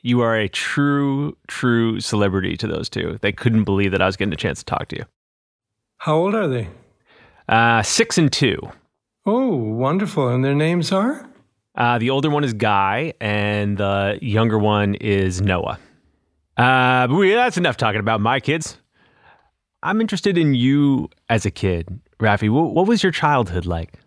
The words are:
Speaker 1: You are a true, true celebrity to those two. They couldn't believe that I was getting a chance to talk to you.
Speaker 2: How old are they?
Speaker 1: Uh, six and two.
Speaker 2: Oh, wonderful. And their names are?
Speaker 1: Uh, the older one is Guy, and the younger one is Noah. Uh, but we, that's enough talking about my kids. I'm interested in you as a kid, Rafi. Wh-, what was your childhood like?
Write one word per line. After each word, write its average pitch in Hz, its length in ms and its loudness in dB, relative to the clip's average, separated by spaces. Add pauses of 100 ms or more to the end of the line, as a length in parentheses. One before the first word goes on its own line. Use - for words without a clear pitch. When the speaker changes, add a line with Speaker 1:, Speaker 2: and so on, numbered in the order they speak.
Speaker 1:
You 120 180 2
are 113 160 2
a 104 100 0
true, 143 880 -2 (120)
true 117 520 0
celebrity 95 580 0
to 101 100 -6
those 80 200 -6
two. 85 340 -6
They 101 120 -2
couldn't 110 320 0
believe 98 260 0
that 92 100 0
I 92 40 4
was 98 100 0
getting 98 160 -4
a 78 60 -6
chance - 220 -6
to - 60 -18
talk - 240 -6
to - 60 -10
you. - 80 -10 (960)
Speaker 2:
How 156 180 -2
old 185 180 2
are 208 140 -2
they? 117 220 -4 (800)
Speaker 1:
Uh, 117 340 4
six - 340 0
and 156 140 4
two. - 260 0 (680)
Speaker 2:
Oh, 240 280 2
wonderful. 131 760 -2
And 127 160 2
their 139 100 0
names 160 380 0
are? 240 360 -2 (460)
Speaker 1:
Uh, 120 220 0
the 117 120 0
older 139 200 0
one 147 160 0
is 120 80 -2
Guy, 107 680 0
and 104 580 -2
the 98 440 -2
younger 110 360 0
one 104 380 2
is 95 460 0
Noah. 92 360 -2 (800)
Uh, 127 480 2
but 127 100 0
we, 196 180 4
that's 240 240 0
enough 160 200 -2
talking 107 220 0
about 107 200 0
my 120 200 0
kids. 160 380 -4 (1040)
I'm 208 180 0
interested 202 360 0
in 151 180 4
you 135 540 2 (200)
as 110 160 2
a 101 60 0
kid, 90 480 -4 (200)
Rafi. 107 280 2
Wh-, 131 260 0
what 175 140 2
was 233 160 2
your 185 80 2
childhood 113 540 0
like? 82 280 -6 (140)